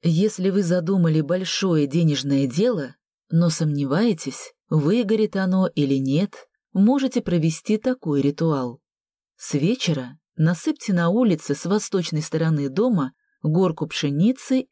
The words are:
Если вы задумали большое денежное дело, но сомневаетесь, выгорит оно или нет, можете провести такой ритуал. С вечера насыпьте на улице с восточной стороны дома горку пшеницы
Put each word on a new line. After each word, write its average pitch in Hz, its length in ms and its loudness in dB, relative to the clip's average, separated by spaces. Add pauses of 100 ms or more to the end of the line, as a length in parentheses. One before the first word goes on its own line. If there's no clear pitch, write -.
Если 185 480 0
вы 196 120 0
задумали 170 580 2
большое 170 680 0
денежное 139 600 2
дело, 165 480 -2 (340)
но 165 200 4
сомневаетесь, 151 1000 -2 (160)
выгорит 208 680 2
оно 185 320 0
или 139 260 0
нет, 135 540 -2 (240)
можете 247 500 2
провести 170 560 0
такой 180 420 -2
ритуал. 139 600 -2 (560)
С - 180 -10
вечера 151 680 -2 (160)
насыпьте 180 560 -2
на 170 160 2
улице 185 480 0
с - 100 -10
восточной 180 560 -2
стороны 156 460 -2
дома 196 440 0 (300)
горку 160 460 0
пшеницы 202 720 0 (120)